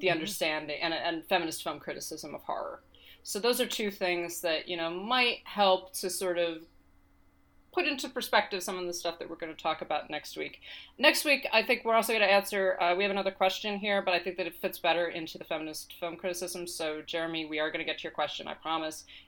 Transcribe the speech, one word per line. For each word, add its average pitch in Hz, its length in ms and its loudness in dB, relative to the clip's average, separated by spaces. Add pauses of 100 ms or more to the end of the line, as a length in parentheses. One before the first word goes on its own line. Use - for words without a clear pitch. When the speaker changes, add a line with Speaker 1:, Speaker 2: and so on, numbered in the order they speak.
Speaker 1:
the 185 80 2
Speaker 2:
Mm-hmm. 170 60 6
Speaker 1:
understanding 156 680 -2
and, 165 100 0
and 160 340 -2
feminist 170 360 0
film 151 160 -4
criticism 151 560 -10
of - 80 -12
horror. - 380 -6 (460)
So - 140 -4
those 247 180 2
are 247 80 2
two 214 240 -2
things 175 520 -2
that, 160 260 0
you 180 80 -2
know, 165 140 0
might 226 540 0
help 190 500 4
to 190 160 -4
sort 180 280 -2
of 170 200 0 (1120)
put 359 140 0
into 294 200 -2
perspective 202 560 0
some 190 160 -4
of 180 80 -4
the 175 60 -4
stuff 170 260 -4
that - 120 -8
we're 165 60 -10
gonna 160 180 -10
talk 160 260 -2
about 156 300 -4
next - 260 -8
week. 151 240 -8 (380)
Next 302 260 6
week, 277 260 2
I 220 120 6
think 226 240 0
we're 226 80 4
also 226 180 4
gonna 214 140 4
answer, 196 560 4
uh, 175 120 6
we 190 80 2
have 202 80 2
another 190 200 0
question 190 480 0
here, 202 240 2
but 190 100 2
I 175 60 4
think 175 180 -4
that 185 100 -2
it 165 140 -8
fits 190 180 -2
better 170 300 4
into 160 300 -8
the - 60 -12
feminist 156 540 -6
film 170 180 -4
criticism. 175 500 -4
So, 156 340 -4
Jeremy, 165 460 -2
we 151 140 -2
are 156 100 0
gonna 160 140 -4
get 156 120 -2
to - 60 -12
your 160 100 -6
question, 151 340 -4
I 156 60 -8
promise. 160 520 -4 (240)